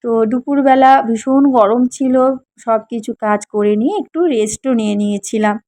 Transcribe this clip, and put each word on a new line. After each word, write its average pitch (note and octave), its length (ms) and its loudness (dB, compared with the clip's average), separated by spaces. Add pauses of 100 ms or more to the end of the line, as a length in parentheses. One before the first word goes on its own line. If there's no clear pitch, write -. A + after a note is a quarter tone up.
তো A#3+ 60 -6 (160)
দুপুরবেলা C4 640 2 (100)
ভীষণ C4 500 0
গরম A#3 360 2
ছিল, B3+ 280 -2 (420)
সব A3 220 -2 (100)
কিছু A#3 300 -8
কাজ G#3 260 0
করে G#3 300 0
নিয়ে B3+ 220 -2
একটু D#4+ 280 -8
রেস্টও A#3 480 -2
নিয়ে G#3+ 220 -2
নিয়েছিলাম। G#3 600 -2 (120)